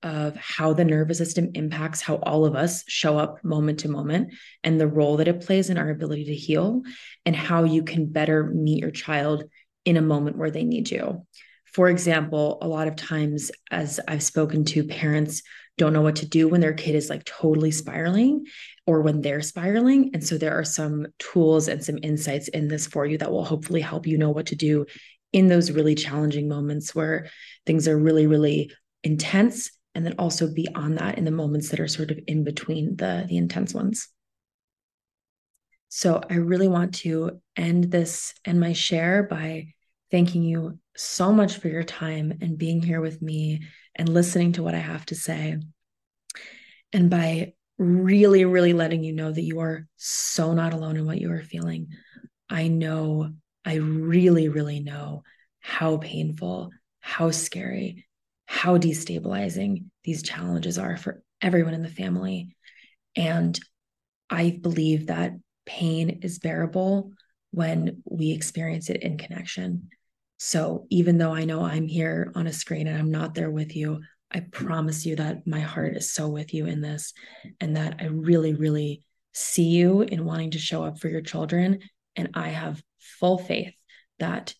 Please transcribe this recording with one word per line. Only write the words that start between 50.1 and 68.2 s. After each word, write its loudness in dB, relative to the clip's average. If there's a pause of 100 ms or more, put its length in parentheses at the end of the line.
not 0
alone -4
in -2
what -2
you -4
are -6
feeling. -8 (600)
I -2
know, -2 (320)
I -2
really, 4
really -2
know -10 (380)
how -2
painful, -6 (300)
how -2
scary, -6 (400)
how 4
destabilizing -2 (180)
these -4
challenges -6
are -4
for -12 (180)
everyone 2
in -6
the -8
family. -6 (600)
And -2 (720)
I 0
believe 0
that -4 (340)
pain -4
is -8
bearable -2 (400)
when -2
we -2